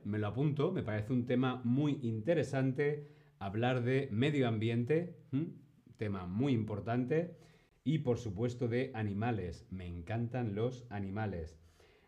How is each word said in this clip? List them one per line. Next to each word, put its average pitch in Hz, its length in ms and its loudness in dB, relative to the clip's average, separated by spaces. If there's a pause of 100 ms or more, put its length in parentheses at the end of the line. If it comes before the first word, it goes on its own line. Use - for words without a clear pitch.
me 101 120 -2
lo 104 100 0
apunto, 139 440 2
me 165 120 -2
parece 107 280 -2
un 123 140 2
tema 127 400 2
muy 135 380 2
interesante 135 1080 0 (300)
hablar 117 440 0
de 131 280 2
medio 131 360 4
ambiente, 120 720 2 (140)
mm, 135 120 0 (540)
tema 98 280 -4
muy 113 280 2
importante, 120 840 0 (460)
y 151 160 2
por 120 180 2
supuesto 117 500 -2
de 127 260 0
animales. 104 760 -2
Me 90 180 -8
encantan 110 680 -4
los 123 340 -2
animales. 98 720 -4 (480)